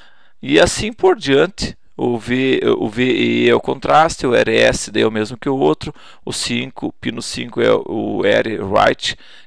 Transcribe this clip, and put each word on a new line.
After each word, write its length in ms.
E 180
assim 320
por 240
diante, 580
o 220
V, 420
o 100
V 160
E 440
E 20
é 60
o 80
contraste, 640
o 80
R 200
S 360
daí 140
é 20
o 40
mesmo 280
que 100
o 80
outro, 380
o 120
cinco, 640
pino 220
cinco 400
é 100
o 540
R 320
write, 580